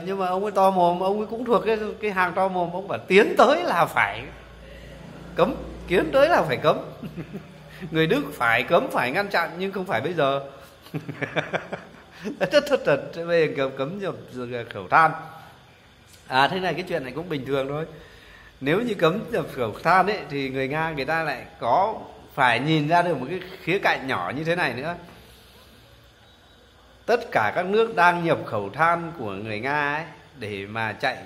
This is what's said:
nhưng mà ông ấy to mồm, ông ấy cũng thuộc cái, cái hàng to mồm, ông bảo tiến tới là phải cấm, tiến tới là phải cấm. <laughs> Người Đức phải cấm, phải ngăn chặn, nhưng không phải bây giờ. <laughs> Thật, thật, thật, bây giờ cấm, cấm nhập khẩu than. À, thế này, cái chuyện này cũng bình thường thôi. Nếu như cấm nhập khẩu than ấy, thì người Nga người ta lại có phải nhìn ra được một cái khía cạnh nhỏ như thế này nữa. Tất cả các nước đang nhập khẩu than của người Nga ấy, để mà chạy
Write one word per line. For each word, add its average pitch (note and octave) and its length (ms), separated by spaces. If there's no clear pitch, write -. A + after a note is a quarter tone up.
nhưng F#3+ 140
mà F#3 80
ông F#3 160
ấy G#3 80
to F#3+ 200
mồm, F3+ 280
ông G3 180
ấy G#3+ 100
cũng A#3 180
thuộc A3+ 200
cái, A3 120
cái G#3 100
hàng F#3 220
to F#3+ 140
mồm, F3+ 260
ông G3 140
bảo B2+ 200
tiến A3 300
tới C#4+ 260
là F3+ 220
phải A2 380
cấm, - 200
tiến D#4 260
tới C#4 160
là D#4 120
phải D3+ 160
cấm. D#3 200
<laughs> - 560
Người D#3+ 160
Đức B3 140
phải A#2+ 300
cấm, F3+ 280
phải C3 200
ngăn G3 160
chặn, E3+ 300
nhưng F#3+ 140
không F#3+ 140
phải - 160
bây E3+ 120
giờ. C#3 280
<laughs> D3+ 60
Thật, C#4+ 280
thật, C#4 180
thật, C#3+ 160
bây E3+ 200
giờ C#3 100
cấm, C3+ 200
cấm D3+ 220
nhập F3+ 160
khẩu G2 140
than. D#3+ 240
À, C3+ 200
thế F3+ 120
này, F#3 140
cái E3+ 140
chuyện E3 160
này B2+ 120
cũng E3+ 140
bình C#3+ 160
thường C3+ 240
thôi. D3+ 160
Nếu D3+ 200
như A#3+ 120
cấm F#3 260
nhập F3+ 140
khẩu A2+ 280
than F3+ 240
ấy, G3+ 120
thì C#3 200
người C3+ 180
Nga D#3+ 240
người C#3 140
ta D#3+ 180
lại C3 220
có F3 360
phải B2 260
nhìn D3+ 280
ra F3 140
được F3 160
một B2+ 120
cái F3+ 100
khía F3 180
cạnh D3 280
nhỏ F#2+ 280
như D3+ 80
thế E3 120
này D#3 180
nữa. D3 220
Tất A#3 260
cả G#2+ 240
các F3 100
nước A3 300
đang F3 280
nhập D3+ 220
khẩu G#2 240
than E3 500
của G#2+ 120
người G#2 280
Nga C#3+ 360
ấy, D#3 80
để G2+ 300
mà A2 240
chạy B2+ 320